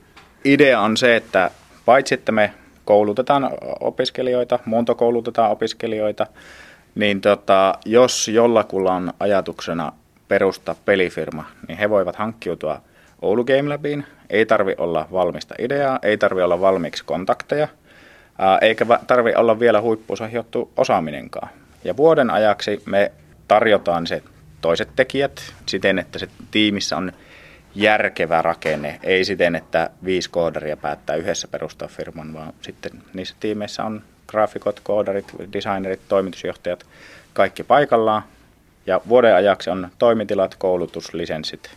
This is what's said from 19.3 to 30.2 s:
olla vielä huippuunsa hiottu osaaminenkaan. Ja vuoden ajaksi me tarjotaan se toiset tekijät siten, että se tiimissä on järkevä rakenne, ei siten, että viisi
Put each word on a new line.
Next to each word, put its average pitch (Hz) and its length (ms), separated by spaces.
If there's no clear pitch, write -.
olla 113 240
vielä 113 220
huippuunsa 110 460
hiottu 117 500
osaaminenkaan. 78 720
Ja 90 140
vuoden 147 320
ajaksi 104 560
me 98 260
tarjotaan 98 600
se 85 160
toiset 95 340
tekijät - 580
siten, 95 340
että 90 200
se 95 80
tiimissä 104 460
on 92 140
järkevä 101 640
rakenne, 78 640
ei 92 220
siten, 87 300
että 82 340
viisi 92 240